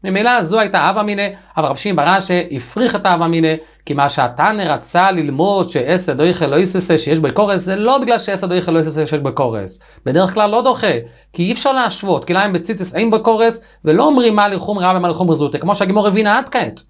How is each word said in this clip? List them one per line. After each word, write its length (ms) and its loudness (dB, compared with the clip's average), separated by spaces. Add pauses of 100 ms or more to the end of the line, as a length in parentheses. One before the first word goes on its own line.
ממילא 400 2
זו 160 0
הייתה 280 2
הווה 140 0
אמינא, 260 -2 (300)
אבל 100 0
רב 80 -2
שמעון 200 -2
בר 220 2
אשי 340 -2
הפריך 440 -4
את 100 -2
ההווה 200 2
אמינא, 280 2 (320)
כי 80 -6
מה 160 2
שהתנא 520 0
רצה 500 0
ללמוד 580 0
שעשה 440 0
דוחה 340 0
לא 80 0
יעשה 420 2
שיש 220 0
בו 140 0
כורס, 280 0
זה 140 -4
לא 220 2
בגלל 200 0
שעשה 300 -4
דוחה 240 -2
לא 80 2
יעשה 260 -2
שיש 160 -2
בו 140 -4
כורס. 440 -4 (260)
בדרך 280 0
כלל 160 2
לא 120 2
דוחה, 300 0 (420)
כי 100 -4
אי 80 -2
אפשר 220 0
להשוות, 520 -2
כליים 280 0
בציציס 420 -4
אין 160 0
בו 120 0
כורס, 380 2 (240)
ולא 180 4
אומרים 320 4
מה 120 4
לחומרא 420 -2
רבי, 100 2
מה 80 0
לחומרא 280 0
זוטא, 220 -2
כמו 180 0
שהגמרא 320 2
הבינה 300 2
עד 120 -4
כעת. 400 -4